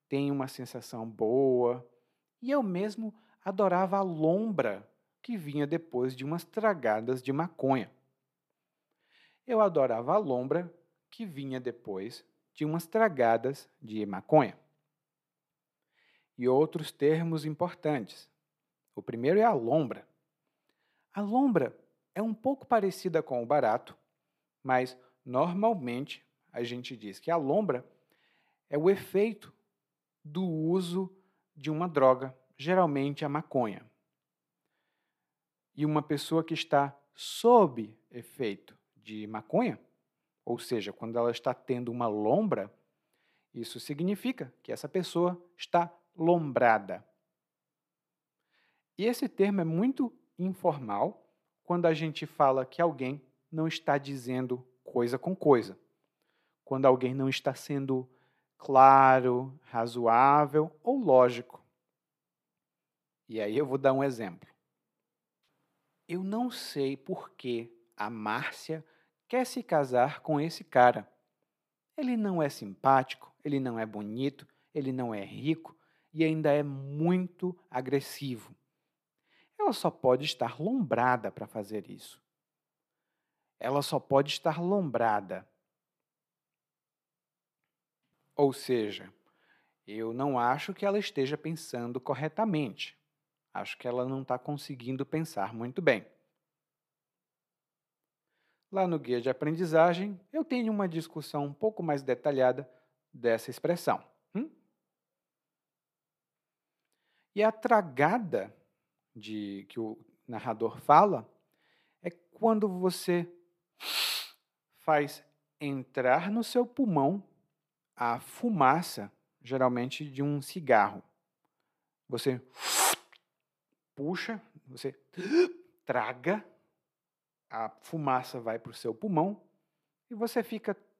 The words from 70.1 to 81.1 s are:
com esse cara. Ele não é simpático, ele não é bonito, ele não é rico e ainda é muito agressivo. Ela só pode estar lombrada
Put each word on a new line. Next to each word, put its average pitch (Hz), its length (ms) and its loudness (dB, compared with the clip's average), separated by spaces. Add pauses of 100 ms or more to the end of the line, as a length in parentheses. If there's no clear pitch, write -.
com 151 180 0
esse 160 240 -4
cara. 123 440 6 (880)
Ele 254 200 -2
não 196 260 0
é 143 80 2
simpático, 131 840 0 (100)
ele 143 160 -2
não 123 180 -4
é 110 80 -4
bonito, 107 640 -6 (260)
ele 135 180 -4
não 123 220 -4
é 101 100 -6
rico 117 540 -6 (360)
e 160 100 0
ainda 156 280 2
é 147 120 4
muito 160 960 -2 (120)
agressivo. 131 840 -4 (1040)
Ela 392 140 2
só - 180 -2
pode 127 320 2
estar 120 380 -6
lombrada 123 720 0